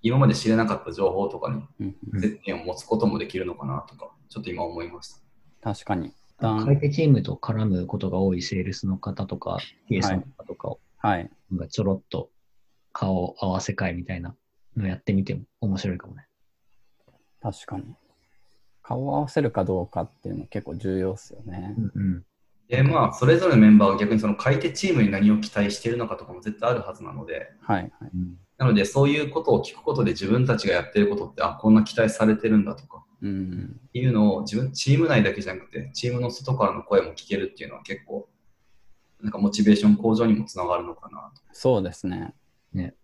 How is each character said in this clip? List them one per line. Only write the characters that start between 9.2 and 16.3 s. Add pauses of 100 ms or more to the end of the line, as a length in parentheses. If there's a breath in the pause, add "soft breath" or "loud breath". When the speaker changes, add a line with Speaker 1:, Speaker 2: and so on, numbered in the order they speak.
Speaker 3:
と
か、
Speaker 2:
は
い。 (260)
Speaker 3:
ピ
ー
エ
ス
の (160)
方
と
か
を、 (180)
Speaker 2:
は
い。 (200)
Speaker 3:
な
ん
か
ち
ょ
ろ
っ
と (640)
顔
合
わ
せ
会
み
た
い
な (400)
の
や
っ
て
み
て
も (180)
面
白
い
か
も
ね。 (1160)